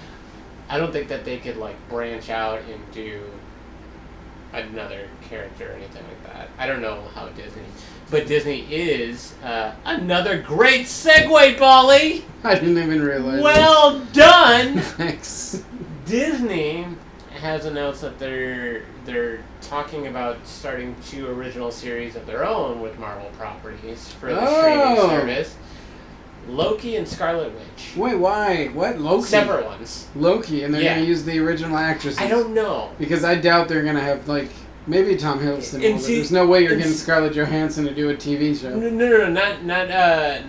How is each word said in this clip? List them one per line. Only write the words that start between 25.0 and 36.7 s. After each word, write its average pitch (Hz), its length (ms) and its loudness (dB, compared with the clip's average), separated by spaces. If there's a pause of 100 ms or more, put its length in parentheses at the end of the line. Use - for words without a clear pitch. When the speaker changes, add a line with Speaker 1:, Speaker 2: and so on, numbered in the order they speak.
Speaker 2:
service. 135 360 -4 (920)
Loki 214 480 -4
and 170 120 -4
Scarlet 165 480 -4
Witch. - 420 -18
Speaker 1:
Wait, 233 220 0
why? 185 480 0
What? 170 320 -4
Loki? 180 260 0
Speaker 2:
Separate - 400 2
ones. - 400 -14 (100)
Speaker 1:
Loki, 160 480 0
and 143 80 -4
they're 151 120 0
Speaker 2:
Yeah. 165 140 2
Speaker 1:
gonna 160 100 0
use 165 160 0
the 160 160 -2
original 160 360 -2
actresses. 156 440 -2
Speaker 2:
I 202 80 -2
don't 226 260 0
know. 175 460 -2
Speaker 1:
Because 156 240 -2
I 170 100 2
doubt 170 340 2
they're 160 140 -2
gonna 147 180 0
have, 139 280 -4
like, 147 220 -4 (360)
maybe 185 300 2
Tom 143 240 -2
Hiddleston 143 360 -4
Speaker 2:
And 135 80 -4
Speaker 1:
will, 147 100 4
but 196 100 -2
Speaker 2:
see, 233 140 0
Speaker 1:
there's - 140 -2
no 180 140 4
way 180 160 6
you're 165 120 4